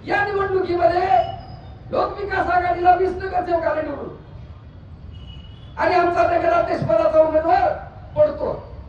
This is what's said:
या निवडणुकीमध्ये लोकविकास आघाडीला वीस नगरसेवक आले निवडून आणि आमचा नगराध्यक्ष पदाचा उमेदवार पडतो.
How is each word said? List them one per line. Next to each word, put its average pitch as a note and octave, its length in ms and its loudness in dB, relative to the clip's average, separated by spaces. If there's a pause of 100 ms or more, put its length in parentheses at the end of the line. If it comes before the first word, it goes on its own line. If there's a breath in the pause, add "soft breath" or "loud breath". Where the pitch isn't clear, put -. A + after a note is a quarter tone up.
(100)
या G4+ 140 2
निवडणुकीमध्ये F4+ 840 0 (800)
लोकविकास G4 560 -2
आघाडीला F4 480 4
वीस F#4 140 0
नगरसेवक F4+ 540 -2
आले D#4 180 0
निवडून C#4+ 280 -8 (1700)
आणि E4 180 2
आमचा E4+ 280 4
नगराध्यक्ष E4+ 600 2
पदाचा D#4+ 360 4
उमेदवार D#4+ 540 4 (440)
पडतो. - 560 0 (160)